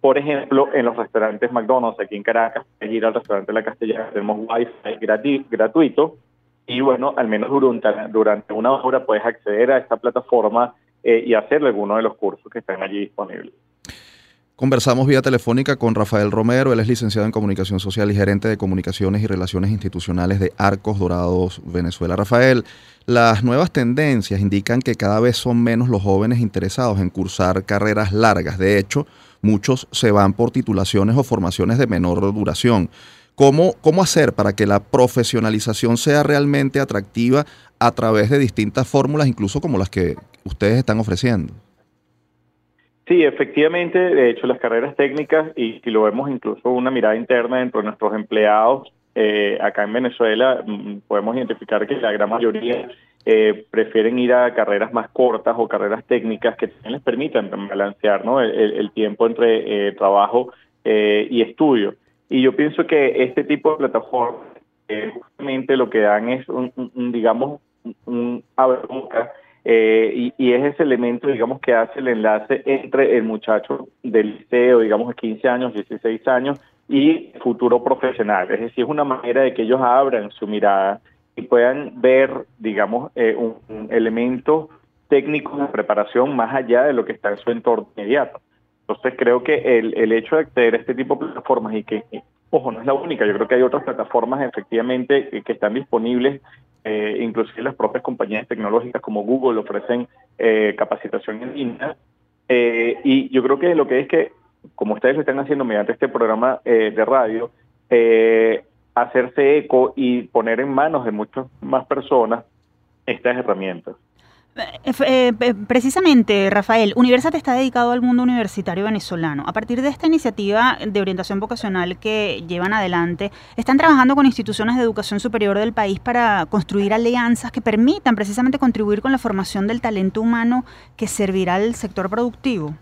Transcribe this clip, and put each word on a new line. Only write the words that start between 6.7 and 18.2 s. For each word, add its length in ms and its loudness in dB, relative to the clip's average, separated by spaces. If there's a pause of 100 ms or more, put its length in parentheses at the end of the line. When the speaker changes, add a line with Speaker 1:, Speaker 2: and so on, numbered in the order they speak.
Speaker 1:
bueno, 380 0
al 100 0
menos 220 -2
durante, 380 2 (200)
durante 460 0
una 180 2
hora 320 0
puedes 220 0
acceder 440 0
a 60 4
esta 220 -2
plataforma, 720 0 (300)
eh, 240 4
y 80 2
hacer 280 0
alguno 340 0
de 60 0
los 140 -2
cursos 340 -6
que 100 -10
están 220 -8
allí 180 -6
disponibles. 520 -10 (1040)
Speaker 2:
Conversamos 500 2
vía 140 4
telefónica 560 0
con 180 0
Rafael 360 0
Romero, 420 2
él 80 2
es 80 0
licenciado 380 0
en 60 -2
Comunicación 460 -2
Social 320 -2
y 40 2
gerente 340 2